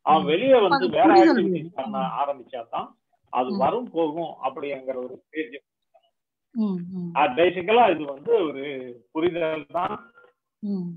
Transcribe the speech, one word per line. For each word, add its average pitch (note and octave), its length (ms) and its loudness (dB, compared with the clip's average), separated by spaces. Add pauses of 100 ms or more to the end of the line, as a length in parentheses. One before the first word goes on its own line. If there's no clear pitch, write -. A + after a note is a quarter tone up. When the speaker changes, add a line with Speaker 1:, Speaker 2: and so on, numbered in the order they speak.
Speaker 1:
அவன் D3+ 220 4
Speaker 2:
ம். - 20 -2
Speaker 1:
வெளியே G3+ 260 2
Speaker 2:
அப்ப A3+ 160 6
Speaker 1:
வந்து C3 180 2
Speaker 2:
அது A2+ 40 0
Speaker 1:
வேற D#3 180 4
Speaker 2:
புரிதல் E4 280 8
Speaker 1:
ஆக்டிவிட்டிஸ் F#3+ 160 0
Speaker 2:
வேணும். E3 200 -4
Speaker 1:
பண்ண - 260 -8
Speaker 2:
ம். C3+ 140 -4
Speaker 1:
ஆரம்பிச்சாதான் C3+ 760 -8 (420)
அது B2+ 220 -2
Speaker 2:
ம். G#3 60 -4
Speaker 1:
வரும் G3 340 -2
போகும் D#3+ 420 -2 (100)
அப்படிங்கிற C3 520 -6
ஒரு B2+ 300 -12
ஸ்டேஜ். C#3 320 -8 (960)
Speaker 2:
ம், G3+ 240 -2 (120)
ம். F3 220 -10
Speaker 1:
அது D3 300 2
பேசிக்கலா F#3 480 2
இது D3+ 140 -4
வந்து C#3+ 260 -6
ஒரு D3 320 0 (480)
புரிதல் D#3+ 540 -4
தான். F#3+ 480 -8 (460)
Speaker 2:
ம். F#3+ 380 -6